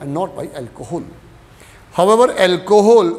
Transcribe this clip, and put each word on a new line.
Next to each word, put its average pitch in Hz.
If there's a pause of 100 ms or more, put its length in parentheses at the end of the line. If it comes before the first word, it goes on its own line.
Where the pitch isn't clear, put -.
and 143
not 165
by -
alcohol. 131 (880)
However, 220
alcohol, 190